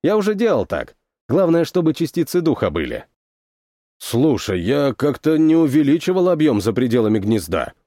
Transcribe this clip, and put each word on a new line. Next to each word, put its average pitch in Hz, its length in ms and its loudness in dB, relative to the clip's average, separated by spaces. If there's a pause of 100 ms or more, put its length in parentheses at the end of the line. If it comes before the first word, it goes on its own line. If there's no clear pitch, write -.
Я 196 140 0
уже 214 180 0
делал 190 300 0
так. 80 300 -8 (340)
Главное, 170 360 2
чтобы 160 280 0
частицы 170 480 -2
духа 123 300 0
были». 71 340 -6 (920)
«Слушай, 113 640 -2
я 135 340 -2
как-то 147 420 -2
не 160 200 4
увеличивал 165 760 2
объем 151 300 0
за 107 120 -2
пределами 113 460 2
гнезда» 95 560 -2 (120)